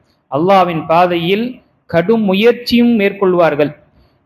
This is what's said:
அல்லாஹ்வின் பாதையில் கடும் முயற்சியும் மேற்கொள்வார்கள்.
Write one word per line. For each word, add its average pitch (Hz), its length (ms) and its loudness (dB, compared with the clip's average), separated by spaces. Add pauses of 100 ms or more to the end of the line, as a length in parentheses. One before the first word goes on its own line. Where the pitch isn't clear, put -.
(300)
அல்லாஹ்வின் 175 560 0
பாதையில் 180 760 -2 (260)
கடும் 190 360 -2
முயற்சியும் 233 760 2
மேற்கொள்வார்கள். 175 800 0 (500)